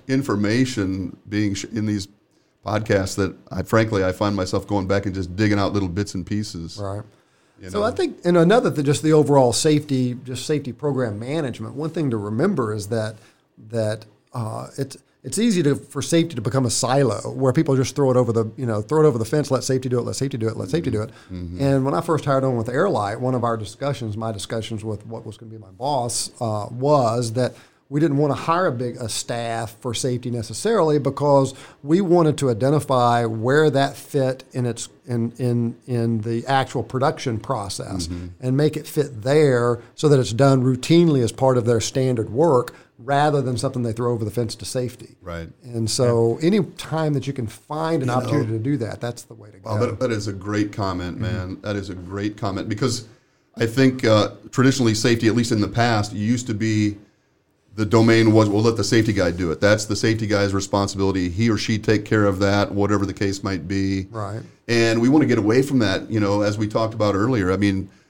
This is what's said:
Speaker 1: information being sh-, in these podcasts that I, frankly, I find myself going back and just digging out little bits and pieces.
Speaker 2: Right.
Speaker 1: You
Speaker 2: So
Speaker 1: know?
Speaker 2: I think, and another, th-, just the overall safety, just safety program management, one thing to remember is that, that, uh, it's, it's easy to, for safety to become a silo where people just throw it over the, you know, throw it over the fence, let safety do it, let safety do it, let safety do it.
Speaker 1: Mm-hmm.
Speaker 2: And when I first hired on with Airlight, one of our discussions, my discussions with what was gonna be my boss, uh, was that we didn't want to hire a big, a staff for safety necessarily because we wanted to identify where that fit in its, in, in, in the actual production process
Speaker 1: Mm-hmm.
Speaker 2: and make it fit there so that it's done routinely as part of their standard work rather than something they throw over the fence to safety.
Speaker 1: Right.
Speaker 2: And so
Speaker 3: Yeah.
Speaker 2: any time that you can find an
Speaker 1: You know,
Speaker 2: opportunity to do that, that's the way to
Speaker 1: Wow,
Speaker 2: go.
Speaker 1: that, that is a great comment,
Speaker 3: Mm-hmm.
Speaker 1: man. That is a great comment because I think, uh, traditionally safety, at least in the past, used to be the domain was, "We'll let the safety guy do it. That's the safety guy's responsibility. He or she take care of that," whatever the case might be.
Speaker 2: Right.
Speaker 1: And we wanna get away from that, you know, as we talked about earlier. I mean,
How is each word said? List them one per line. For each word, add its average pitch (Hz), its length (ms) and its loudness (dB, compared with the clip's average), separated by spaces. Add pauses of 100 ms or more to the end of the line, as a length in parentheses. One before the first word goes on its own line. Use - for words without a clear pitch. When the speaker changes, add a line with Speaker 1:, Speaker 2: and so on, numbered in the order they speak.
Speaker 1:
information 107 1080 -2 (100)
being 104 280 -2
sh-, - 80 -8
in 110 240 -4
these 101 200 -4 (560)
podcasts 104 520 -2
that 95 200 -2 (160)
I, 92 120 -4
frankly, 110 400 2
I 92 80 0
find 101 240 -2
myself 92 320 -4
going 101 200 -2
back 98 200 0
and 92 80 -6
just 87 200 -8
digging 104 220 2
out 95 160 0
little 98 160 -2
bits 95 240 -6
and 87 100 -6
pieces. 98 560 -8
Speaker 2:
Right. 101 220 -8 (580)
Speaker 1:
You - 120 -16
Speaker 2:
So 202 80 -4
Speaker 1:
know? 208 80 0
Speaker 2:
I - 20 -2
think, 311 340 -4
and 175 140 4
another, 214 340 6
th-, 139 140 -2
just 143 160 0
the 156 120 2
overall 139 400 6
safety, 139 600 0 (100)
just 127 220 -10
safety 143 260 -4
program 127 460 -4
management, 117 560 -6
one 147 160 -6
thing 156 220 -2
to 113 60 0
remember 113 580 -2
is 101 140 -8
that, 110 260 -4 (540)
that, 110 360 -4 (300)
uh, 117 320 -8 (100)
it's, 135 200 -6 (260)
it's - 160 -6
easy 208 240 2
to, 143 100 4
for - 300 -8
safety 165 320 0
to 120 60 -6
become 123 260 0
a - 20 0
silo 123 640 0
where 131 200 2
people 139 220 2
just 131 200 0
throw 139 160 4
it 123 60 4
over 120 140 4
the, 110 140 2 (100)
you 131 120 -6
know, 107 160 -2
throw 151 200 2
it 151 40 8
over 120 100 2
the 110 80 -2
fence, 147 240 0
let 123 140 0
safety 131 260 -2
do 123 80 0
it, 120 60 -2
let 110 120 -6
safety 135 220 -4
do 113 100 -2
it, 113 100 -6
let 98 120 -6
safety 156 220 -2
do 107 100 -2
it. 107 80 -8 (240)
Speaker 1:
Mm-hmm. 90 260 -8
Speaker 2:
And 135 240 4
when 139 120 0
I 170 60 0
first 165 240 0
hired 135 180 2
on 131 120 0
with 113 140 -2
Airlight, 123 500 0
one 127 140 0
of 123 100 -2
our 117 140 0
discussions, 113 580 -6
my 113 160 -6
discussions 107 540 -8
with 107 220 -8
what 113 180 -14
was 110 120 -14
gonna 113 120 -20
be 110 80 -18
my 95 140 -20
boss, 123 580 -4 (100)
uh, 107 300 -2
was 120 640 2
that 123 220 -2 (320)
we 139 120 -2
didn't 147 180 2
want 147 180 2
to - 60 -6
hire 170 240 0
a 160 60 0
big, 120 260 -6
a 123 100 -6
staff 117 720 -6
for 123 140 -6
safety 123 380 -2
necessarily 151 680 0
because 139 560 2 (300)
we 160 180 2
wanted 165 380 4
to 139 100 0
identify 120 760 2
where 123 440 2
that 139 260 0
fit 131 480 -2 (100)
in 127 120 -2
its, 113 240 -6 (160)
in, 117 320 -2
in, 120 380 -2 (100)
in 117 360 -2
the 117 260 -4
actual 135 340 0
production 131 580 -2
process 98 680 -6
Speaker 1:
Mm-hmm. 87 200 -8 (120)
Speaker 2:
and 127 180 -2
make 151 180 2
it 151 120 -10
fit 139 340 -4
there 123 600 2 (120)
so 156 160 0
that 139 100 6
it's 110 140 -2
done 135 300 4
routinely 139 600 4
as 107 80 0
part 131 280 2
of 107 60 0
their 117 140 4
standard 127 520 -2
work 131 440 2 (220)
rather 143 420 2
than 123 160 -2
something 123 280 -4
they 117 100 -2
throw 120 200 -2
over 110 120 -4
the 104 60 -4
fence 117 240 -4
to 104 100 -14
safety. - 560 -8
Speaker 1:
Right. 85 280 -10 (140)
Speaker 2:
And 117 240 -4
so 117 540 2
Speaker 3:
Yeah. 156 60 2
Speaker 2:
any 202 160 4
time 156 500 -4
that 131 140 -2
you 139 60 -4
can 123 120 -6
find 156 560 -4
an 123 80 -2
Speaker 1:
You 123 60 0
know, 127 60 2
Speaker 2:
opportunity 113 320 0
to 110 60 -2
do 135 180 -2
that, 107 220 -6
that's 120 240 -8
the 117 120 -20
way 104 160 -20
to 98 80 -20
Speaker 1:
Wow, 107 180 -4
Speaker 2:
go. 117 100 2
Speaker 1:
that, 101 120 -6
that 123 120 0
is 104 160 -4
a 101 60 -4
great 104 380 -2
comment, 90 480 -4
Speaker 3:
Mm-hmm. - 20 -4 (160)
Speaker 1:
man. 92 240 -8
That 104 140 -4
is 98 160 -8
a 90 40 -10
great 98 400 -6
comment 98 320 -6
because 110 380 -4 (520)
I 117 100 0
think, 127 360 2
uh, 107 280 4 (200)
traditionally 127 440 4
safety, 120 320 2
at 104 80 4
least 120 160 0
in 107 100 2
the 98 60 0
past, 117 460 0
used 120 340 -2
to 117 80 -4
be 107 420 0 (800)
the 107 100 -2
domain 113 460 6
was, 110 180 6
"We'll 104 140 2
let 113 140 2
the 101 60 0
safety 113 300 2
guy 90 180 2
do 87 200 -2
it. - 80 -4
That's 107 260 4
the 104 120 -4
safety 110 300 0
guy's 101 260 2
responsibility. 95 760 0
He 107 200 2
or 107 80 2
she 110 200 -2
take 107 280 0
care 107 200 2
of 95 140 0
that," 101 340 2
whatever 101 320 2
the 98 80 -4
case 98 300 -4
might 95 240 -4
be. 98 440 -2
Speaker 2:
Right. 107 300 -8 (260)
Speaker 1:
And 117 340 2
we 120 80 4
wanna 147 160 4
get 117 120 2
away 110 240 4
from 135 180 2
that, 95 300 0
you 110 100 -2
know, 101 220 2
as 101 160 0
we 107 100 -2
talked 113 260 -2
about 104 220 0
earlier. 101 360 2
I 95 60 0
mean, 98 320 0 (200)